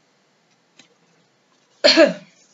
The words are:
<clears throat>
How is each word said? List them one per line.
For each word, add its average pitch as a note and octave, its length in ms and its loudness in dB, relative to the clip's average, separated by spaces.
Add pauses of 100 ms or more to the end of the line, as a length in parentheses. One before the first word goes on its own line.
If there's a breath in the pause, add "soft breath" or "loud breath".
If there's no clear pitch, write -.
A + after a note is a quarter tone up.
(1900)
<clears throat> - 280 0 (400)